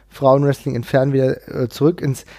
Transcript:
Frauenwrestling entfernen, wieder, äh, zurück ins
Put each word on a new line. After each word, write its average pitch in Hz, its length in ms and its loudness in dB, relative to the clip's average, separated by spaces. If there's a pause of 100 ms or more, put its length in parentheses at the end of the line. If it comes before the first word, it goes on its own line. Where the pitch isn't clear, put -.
Frauenwrestling 139 640 2
entfernen, 135 400 -2
wieder, 135 340 -2
äh, 123 220 -6
zurück 165 320 0
ins 139 240 -4 (140)